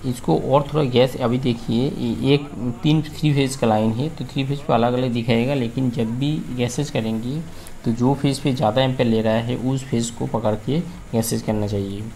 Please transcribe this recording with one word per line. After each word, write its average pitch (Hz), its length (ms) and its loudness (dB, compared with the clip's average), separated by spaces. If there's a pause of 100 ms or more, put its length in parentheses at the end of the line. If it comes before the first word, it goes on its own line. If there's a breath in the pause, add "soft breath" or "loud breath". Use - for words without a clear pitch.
इसको 135 360 0 (100)
और 139 160 4
थोड़ा 147 200 0
गैस, 127 320 2
अभी 123 220 0
देखिए 123 520 0
ये 123 440 0
एक 143 120 0 (360)
तीन 156 220 4
three - 300 0
phase 135 220 2
का 123 100 0
line 110 260 4
है, 127 160 -2
तो 151 160 -8
three 135 200 -4
phase 143 160 -4
पे - 140 -2
अलग 117 180 4
अलग 127 200 0
दिखाएगा, 117 420 2
लेकिन 127 360 0
जब 117 280 -2
भी 143 120 0 (260)
gases 123 340 -2
करेंगी 113 500 -2 (440 loud breath)
तो 117 80 2
जो 123 220 4
phase 139 240 0
पे 143 140 0
ज़्यादा 120 300 2
amper 131 260 2
ले 113 140 4
रहा 110 140 4
है 120 220 -2
उस 131 260 -2
phase 117 260 -2
को - 180 -6
पकड़ 110 280 0
के 131 220 -2 (340 loud breath)
gases 113 300 0
करना 107 240 0
चाहिए। 101 360 -2 (140)